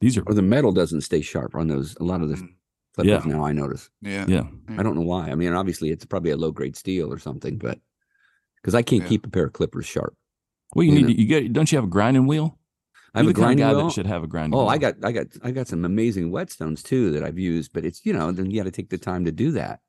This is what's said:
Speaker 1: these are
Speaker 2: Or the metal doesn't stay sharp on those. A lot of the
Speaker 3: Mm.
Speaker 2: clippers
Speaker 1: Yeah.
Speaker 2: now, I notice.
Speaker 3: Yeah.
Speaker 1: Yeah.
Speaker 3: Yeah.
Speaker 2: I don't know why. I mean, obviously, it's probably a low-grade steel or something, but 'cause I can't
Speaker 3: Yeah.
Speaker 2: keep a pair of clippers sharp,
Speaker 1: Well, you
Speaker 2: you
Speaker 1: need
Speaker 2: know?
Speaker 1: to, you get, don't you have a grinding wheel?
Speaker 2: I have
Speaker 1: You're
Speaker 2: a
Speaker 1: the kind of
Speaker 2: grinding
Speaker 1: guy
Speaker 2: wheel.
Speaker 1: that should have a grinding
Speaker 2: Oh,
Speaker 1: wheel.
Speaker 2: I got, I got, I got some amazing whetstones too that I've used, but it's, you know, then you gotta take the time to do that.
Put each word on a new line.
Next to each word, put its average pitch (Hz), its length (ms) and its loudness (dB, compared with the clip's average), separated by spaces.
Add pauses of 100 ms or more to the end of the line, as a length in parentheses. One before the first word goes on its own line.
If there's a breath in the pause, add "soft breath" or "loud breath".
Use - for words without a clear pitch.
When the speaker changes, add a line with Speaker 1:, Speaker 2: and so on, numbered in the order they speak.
Speaker 1:
these 117 180 4
are 92 80 0
Speaker 2:
Or 104 80 0
the 104 80 4
metal 110 300 4
doesn't 85 300 0
stay 82 200 -2
sharp - 320 -6
on 82 140 -2
those. 73 320 -4
A 87 40 -4
lot 90 180 -2
of 76 60 -2
the 73 80 -4
Speaker 3:
Mm. 92 200 -14 (380)
Speaker 2:
clippers 92 300 2
Speaker 1:
Yeah. - 20 -10
Speaker 2:
now, 76 180 -2
I 73 80 -2
notice. 71 380 -6 (120)
Speaker 3:
Yeah. 98 240 -6
Speaker 1:
Yeah. 92 220 2 (200)
Speaker 3:
Yeah. 110 100 -8
Speaker 2:
I 95 40 -2
don't 104 140 0
know 85 60 -2
why. 85 280 -4
I 67 40 -4
mean, 85 200 0
obviously, 87 360 -2
it's 80 140 -8
probably 85 260 -4
a 71 60 0
low-grade 78 400 -4
steel 87 360 -4
or 71 60 -10
something, 60 400 -10
but - 220 -8 (840)
'cause 92 120 0
I 120 80 4
can't 110 220 2
Speaker 3:
Yeah. - 20 -8
Speaker 2:
keep 104 200 0
a 113 40 -12
pair 85 160 0
of 67 80 -8
clippers - 320 -4
sharp, - 300 -6 (580)
Speaker 1:
Well, 170 100 4
you 151 80 8
Speaker 2:
you - 0 -
Speaker 1:
need 143 140 8
Speaker 2:
know? - 20 6
Speaker 1:
to, 117 120 4
you 107 60 6
get, 131 260 2
don't 151 200 2
you 151 60 4
have 120 60 2
a 98 40 -2
grinding 120 380 4
wheel? 156 320 0 (560 soft breath)
Speaker 2:
I - 40 0
have 135 80 6
Speaker 1:
You're - 20 6
Speaker 2:
a - 20 6
Speaker 1:
the 92 40 2
kind 113 160 4
of 131 60 4
Speaker 2:
grinding - 20 6
Speaker 1:
guy - 160 4
Speaker 2:
wheel. - 0 -
Speaker 1:
that 165 160 2
should 98 160 -4
have 90 160 -2
a 82 40 -4
grinding 80 340 0
Speaker 2:
Oh, 117 60 4
Speaker 1:
wheel. 110 80 2
Speaker 2:
I 151 40 0
got, 139 160 0 (100)
I 113 80 -2
got, 107 140 -4 (160)
I 123 80 -4
got 127 180 -4
some 87 160 -4
amazing 95 460 0
whetstones 82 520 -6
too 123 300 0
that 76 120 -4
I've 78 140 -8
used, 85 340 -4
but 80 120 -6
it's, 85 220 -8
you 214 60 0
know, 87 200 -2
then 95 180 -4
you 107 100 -4
gotta 95 100 -6
take - 200 -10
the 92 80 -6
time 90 280 -4
to 80 60 0
do 107 200 -2
that. 90 360 -6